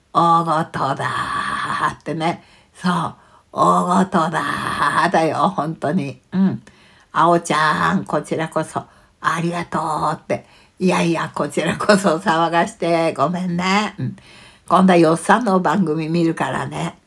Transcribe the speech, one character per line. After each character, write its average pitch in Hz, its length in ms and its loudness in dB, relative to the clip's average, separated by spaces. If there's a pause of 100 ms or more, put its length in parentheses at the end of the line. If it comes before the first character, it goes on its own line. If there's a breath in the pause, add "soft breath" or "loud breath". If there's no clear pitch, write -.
(140 soft breath)
大 170 300 4
ご 160 220 0
と 143 300 -4
だ - 100 -6
ー - 880 -4
っ - 80 -20
て 196 100 -8
ね。 165 300 -4 (300 soft breath)
そ - 160 -4
う、 170 260 -2 (360 soft breath)
大 180 520 2
ご - 20 -2
と 170 240 0
だ 156 120 -4 (680)
ー 185 40 -2
だ 175 140 2
よ、 151 300 0
本 160 200 -4
当 139 160 -4
に。 143 300 -4 (100)
う 185 60 -6
ん。 190 260 0 (480 soft breath)
あ 160 180 4
お 170 100 4
ち 170 140 -4
ゃ 156 420 0
ん、 196 100 -2
こ 151 160 -4
ち - 160 -6
ら 160 120 -4
こ 160 140 -4
そ、 - 200 -8 (360 soft breath)
あ 160 220 -2
り 170 100 -2
が 170 140 -6
と - 140 -6
う 160 340 -2
っ - 120 -12
て。 - 200 -6 (340 soft breath)
い 185 80 0
や 175 140 2
い 170 100 2
や、 160 220 -4
こ 156 140 -4
ち 160 140 -6
ら - 160 -2
こ 208 200 4
そ 175 200 2
騒 165 320 0
が 170 180 2
し - 80 -14
て 165 380 0
ご 139 160 0
め 180 160 -4
ん 175 100 -2
ね。 190 420 0
う 135 60 -6
ん。 117 120 -4 (520 loud breath)
今 185 180 6
度 185 80 8
は 175 40 6
よ 165 160 6
っ 160 40 0
さ 208 220 2
ん 247 60 -4
の 190 140 2
番 175 260 2
組 156 240 -2
見 170 140 2
る 165 100 2
か 143 160 -4
ら 135 180 -4
ね。 147 400 -8